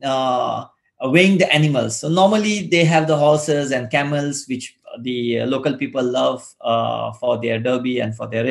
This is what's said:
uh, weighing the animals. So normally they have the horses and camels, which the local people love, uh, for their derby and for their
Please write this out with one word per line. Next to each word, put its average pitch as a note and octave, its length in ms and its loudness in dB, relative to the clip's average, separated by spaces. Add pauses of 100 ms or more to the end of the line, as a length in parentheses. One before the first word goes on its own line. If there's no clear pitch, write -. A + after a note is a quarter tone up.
uh, B2+ 640 -2 (500)
weighing F#3+ 240 6
the E3+ 220 2
animals. B2+ 400 0
So D3 80 -6
normally G3+ 640 2
they E3+ 100 4
have D#3 220 4
the D3+ 100 2
horses D3 560 2
and B2 180 -4
camels, C#3+ 580 -2
which B2+ 280 -8 (320)
the A#2+ 360 -2 (100)
local C3 220 -2
people C3+ 260 -4
love, B2+ 440 -2 (140)
uh, A2+ 600 -2
for A#2+ 220 0
their A#2 240 0
derby B2+ 340 -2
and A2+ 180 -4
for A#2 80 -8
their A2+ 240 -4